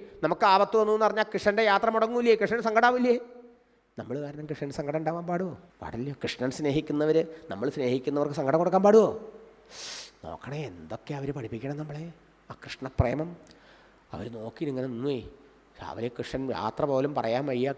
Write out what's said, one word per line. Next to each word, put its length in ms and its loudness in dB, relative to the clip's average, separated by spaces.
നമുക്ക് 220 2
ആപത്ത് 320 6
വന്നു 160 4
എന്ന് 120 2
പറഞ്ഞാൽ 280 2
കൃഷ്ണൻ്റെ 300 2
യാത്ര 260 4
മുടങ്ങൂലേ? 460 4
കൃഷ്ണന് 260 0
സങ്കടാവില്ലേ? 580 4
നമ്മൾ 220 -6
കാരണം 240 -10
കൃഷ്ണന് 260 -8
സങ്കടം 260 -4
ഉണ്ടാവാൻ 300 -4
പാടുമോ? 300 -4
പാടില്ല. 420 -8
കൃഷ്ണൻ 280 -4
സ്നേഹിക്കുന്നവർ, 760 2
നമ്മൾ 200 -4
സ്നേഹിക്കുന്നവർക്ക് 680 -2
സങ്കടം 220 2
കൊടുക്കാൻ 260 4
പാടുമോ? 360 8
നോക്കണേ, 400 -10
എന്തൊക്കെ 480 -12
അവർ 180 -6
പഠിപ്പിക്കണം 460 -8
നമ്മളെ, 340 -12
ആ 40 -16
കൃഷ്ണപ്രേമം. 720 -4
അവർ 180 -10
നോക്കി 340 -8
ഇങ്ങനെ 220 -4
നിന്നുവേ. 320 -4
രാവിലെ 360 -6
കൃഷ്ണൻ 320 -6
യാത്ര 340 -2
പോലും 300 0
പറയാൻ 300 0
വയ്യ. 320 0